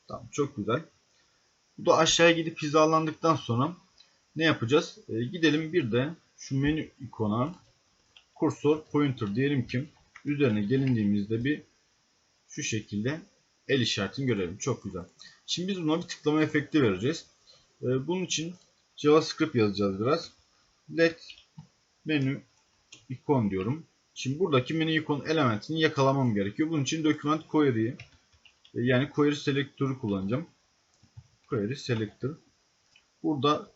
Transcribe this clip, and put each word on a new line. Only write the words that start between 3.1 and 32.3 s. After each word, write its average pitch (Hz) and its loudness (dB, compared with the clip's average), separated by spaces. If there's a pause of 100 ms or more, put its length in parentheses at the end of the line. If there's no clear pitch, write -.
sonra 131 -2 (600)
ne 156 -2
yapacağız? 151 2 (100)
Ee, 113 -4
gidelim 156 0
bir 147 0
de 135 0 (220)
şu 135 -4
menü 147 -2 (100)
ikona 120 -4 (840)
cursor 156 0
pointer 127 -2
diyelim 135 0
ki 135 -6 (360)
üzerine 139 2
gelindiğimizde 110 0
bir 147 -2 (840)
şu - -10
şekilde 113 -4 (480)
el 131 2
işaretini 110 -2
görelim. 98 -2
Çok - -4
güzel. 90 -8 (420)
Şimdi 180 -4
biz 185 -4
buna 156 0
bir 175 -8
tıklama 151 0
efekti 151 2
vereceğiz. 110 0 (560)
Ee, 131 0
bunun 180 -2
için 165 -6 (420)
JavaScript 156 4
yazacağız 101 2
biraz. 143 -2 (640)
Let 165 0 (720)
menu 139 0 (680)
icon 127 0
diyorum. 107 -4 (280)
Şimdi 139 -6
buradaki 156 0
menü 160 0
ikon 147 -4
elementini 151 0
yakalamam 139 2
gerekiyor. 101 -2
Bunun 156 0
için 156 -4
document 151 0
query'yi, 127 2 (800)
e, 117 -4
yani 127 2
query 147 2
selector'ı 135 -4
kullanacağım. 101 -2 (1000)
Query 113 -2
selector. 120 -6 (840)